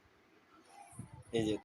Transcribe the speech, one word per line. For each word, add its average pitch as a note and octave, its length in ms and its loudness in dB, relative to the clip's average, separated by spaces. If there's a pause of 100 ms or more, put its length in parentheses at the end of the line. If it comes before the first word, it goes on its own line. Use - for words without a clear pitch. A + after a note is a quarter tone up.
(1300)
এই A2+ 120 6
যে G#2+ 200 4